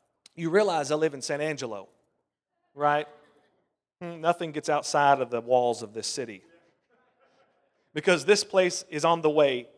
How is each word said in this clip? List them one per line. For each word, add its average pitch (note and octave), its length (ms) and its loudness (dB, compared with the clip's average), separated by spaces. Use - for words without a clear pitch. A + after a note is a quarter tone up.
"You E3 140 -6
realize E3 420 0
I D3+ 40 4
live D#3 180 0
in C3+ 80 -14
San D3 200 -4
Angelo, B2+ 460 -6
right? D3 320 0
Hmm, E3+ 180 -12
nothing E3 320 -2
gets D3 180 -6
outside C#3+ 520 2
of A#2+ 80 -4
the A#2+ 120 -4
walls A#2+ 400 0
of G#2+ 120 -14
this A2 140 -10
city. A2+ 360 -10
Because D3+ 320 0
this G3+ 180 4
place F#3 460 0
is D3+ 140 -4
on E3 180 2
the D#3 80 2
way C#3 380 2